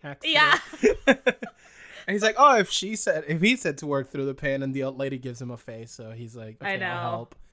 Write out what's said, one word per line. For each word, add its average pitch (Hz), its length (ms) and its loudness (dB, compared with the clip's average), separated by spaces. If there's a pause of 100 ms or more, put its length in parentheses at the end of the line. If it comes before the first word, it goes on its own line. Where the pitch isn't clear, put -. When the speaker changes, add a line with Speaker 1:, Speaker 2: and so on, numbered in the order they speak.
Speaker 1:
accident." 143 220 -14
Speaker 2:
Yeah. 302 340 4 (480)
Speaker 1:
<laughs> - 260 2 (760)
And 196 80 -2
he's 202 80 0
like, 220 120 2
"Oh, 262 220 8
if 190 140 2
she 214 240 -4
said, 156 320 0
if 156 140 -2
he 226 140 6
said 156 220 -4
to 156 100 -8
work 139 220 -2
through 139 160 -6
the 139 80 -4
pain," 139 300 -4
and 135 100 -4
the 135 100 -4
old 131 140 -6
lady 135 220 -4
gives 123 200 -12
him 123 120 -10
a 120 60 -10
face, 117 340 -16
so 110 180 -16
he's 113 260 -14
like, 110 240 -16
Speaker 2:
I 196 140 -6
Speaker 1:
"Okay, 190 100 -6
I'll 175 120 -6
Speaker 2:
know. 175 140 -6
Speaker 1:
help." 123 260 -10 (180)